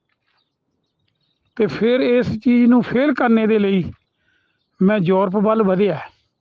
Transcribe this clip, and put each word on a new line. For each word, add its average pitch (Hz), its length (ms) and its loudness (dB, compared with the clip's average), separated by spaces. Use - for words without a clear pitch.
ਤੇ 214 120 0
ਫਿਰ 240 320 -2
ਇਸ 247 400 -2
ਚੀਜ਼ 240 300 2
ਨੂੰ 240 140 4
ਫੇਲ 269 300 -2
ਕਰਨੇ 226 340 0
ਦੇ 214 120 0
ਲਈ 196 320 -2
ਮੈਂ 208 180 2
ਯੂਰਪ 185 360 0
ਵੱਲ 214 280 0
ਵਧਿਆ, 185 360 -2